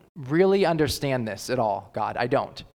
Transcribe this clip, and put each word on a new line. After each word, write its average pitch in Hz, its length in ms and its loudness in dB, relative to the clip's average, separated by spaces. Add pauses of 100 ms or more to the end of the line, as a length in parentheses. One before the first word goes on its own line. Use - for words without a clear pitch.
(160)
really 180 500 4
understand 139 640 0
this 101 220 -8
at 127 100 0
all, 98 340 -2
God, 107 240 -4
I 123 100 0
don't." 127 360 -2 (160)